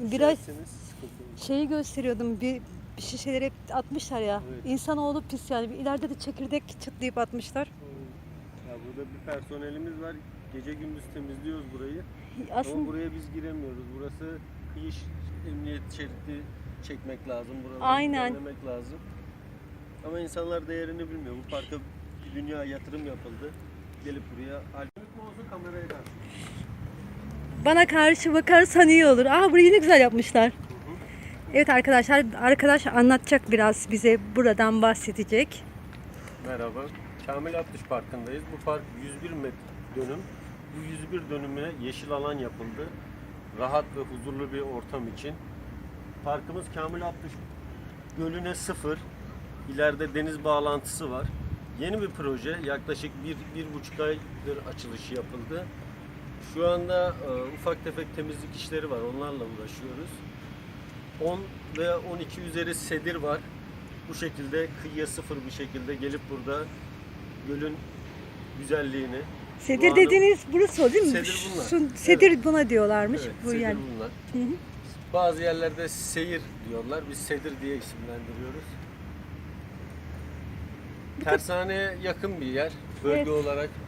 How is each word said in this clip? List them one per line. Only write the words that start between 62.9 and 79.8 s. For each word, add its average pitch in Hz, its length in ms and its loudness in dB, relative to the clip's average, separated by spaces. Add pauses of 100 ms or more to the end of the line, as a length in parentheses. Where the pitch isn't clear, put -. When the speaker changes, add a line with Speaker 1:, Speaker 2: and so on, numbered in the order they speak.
Speaker 1:
var. 147 240 -2 (720)
Bu 156 40 -10
şekilde 156 540 -4 (160)
kıyıya 151 240 -6
sıfır 151 380 -8
bir 131 60 -10
şekilde 135 440 -8
gelip 139 340 -6
burada 139 340 -6 (840)
gölün 147 280 -4 (840)
güzelliğini, 135 600 -2 (400)
Speaker 2:
Sedir 262 220 0
Speaker 1:
doğanın 349 140 10
Speaker 2:
dediğiniz 381 440 10 (140)
burası 349 300 6
o 247 100 10
değil 403 120 8
mi? 285 60 6
Speaker 1:
Sedir 190 420 0
bunlar. 233 120 -2
Speaker 2:
Şun-, 339 240 4
Speaker 1:
Evet. 247 100 -8
Speaker 2:
sedir 339 440 10
buna 302 260 6
diyorlarmış. 214 560 4
Speaker 1:
Evet, - 100 -6 (100)
Speaker 2:
Bu 240 40 -2
Speaker 1:
sedir 233 120 0
Speaker 2:
yani. 214 160 0 (180)
Speaker 1:
bunlar. 220 120 -6 (260)
Speaker 2:
Hı 247 160 0
hı. 330 40 -2 (600)
Speaker 1:
Bazı 170 300 4
yerlerde 165 460 0
seyir 170 520 -4 (280)
diyorlar. 120 400 -6
Biz 135 80 -10
sedir 147 440 -4
diye 139 160 -4
isimlendiriyoruz. 120 840 -10 (2500)